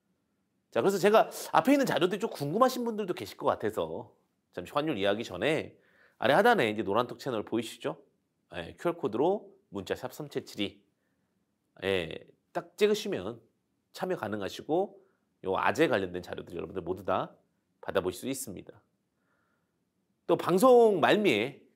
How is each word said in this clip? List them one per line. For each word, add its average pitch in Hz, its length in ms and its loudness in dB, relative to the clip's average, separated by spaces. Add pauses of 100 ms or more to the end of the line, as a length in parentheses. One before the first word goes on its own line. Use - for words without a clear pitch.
(720)
자, 113 100 0
그래서 190 180 2
제가 202 320 4 (220)
앞에 254 200 6
있는 277 140 4
자료들이 180 340 0
좀 226 100 -4
궁금하신 233 540 0
분들도 208 300 -6
계실 - 220 -12
것 147 100 -4
같아서 98 680 -2 (400)
잠시 90 200 -12
환율 147 240 -2
이야기 101 280 0
전에 101 520 -4 (420)
아래 127 160 4
하단에 196 360 4
이제 107 120 -4
노란톡 113 360 0
채널 117 260 -4
보이시죠? - 520 -6 (600)
예, 85 220 -10
큐알 170 180 -4
코드로 147 560 -2 (180)
문자 95 240 -6
샵 - 180 -10
삼칠칠이, 143 680 -8 (1040)
예, 92 420 -2 (260)
딱 - 240 -10
찍으시면 175 640 -2 (520)
참여 185 240 -4
가능하시고 107 840 -4 (440)
요 92 120 0
아재 104 300 2
관련된 92 360 -2
자료들 87 340 -12
여러분들 85 260 -8
모두 90 220 -6
다 101 280 -2 (480)
받아보실 92 400 -4
수 120 60 -10
있습니다. 113 460 -10 (1500)
또 165 100 4
방송 220 640 6
말미에 139 640 2 (140)